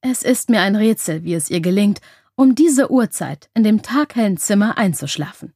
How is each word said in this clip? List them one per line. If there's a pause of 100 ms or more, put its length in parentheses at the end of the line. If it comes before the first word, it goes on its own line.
Es
ist
mir
ein
Rätsel,
wie
es
ihr
gelingt, (340)
um
diese
Uhrzeit
in
dem
taghellen
Zimmer
einzuschlafen.